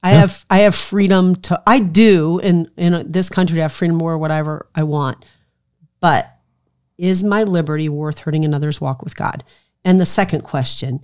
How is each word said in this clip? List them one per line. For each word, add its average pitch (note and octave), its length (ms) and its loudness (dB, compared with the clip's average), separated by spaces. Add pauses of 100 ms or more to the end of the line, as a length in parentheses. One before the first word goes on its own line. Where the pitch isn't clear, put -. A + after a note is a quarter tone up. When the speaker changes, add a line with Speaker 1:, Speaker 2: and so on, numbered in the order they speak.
Speaker 1:
I F#3 80 4
Speaker 2:
Yeah. D3+ 80 8
Speaker 1:
have, F#3+ 280 0
I F#3+ 100 4
have G3+ 180 4
freedom F#3 580 2
to, - 320 -4
I B3 140 4
do F3 580 2
in, E3+ 380 0
in E3+ 340 -2
this F#3 180 -2
country E3 280 -2
to E3 60 0
have D#3 100 -4
freedom E3 260 -2
to E3 60 -2
wear E3 120 -2
whatever D#3 600 -4
I D#3 80 0
want, D3 400 -4 (760)
but D#3 300 0 (640)
is F#3 280 -2
my G#3 180 0
liberty D#3 460 -2
worth D3+ 320 -8
hurting D#3 240 -2
another's D3 360 -4
walk C3+ 220 -6
with - 140 -16
God? - 260 -8 (420)
And F#3 160 4
the F3 60 0
second F#3+ 360 -2
question C3+ 600 -6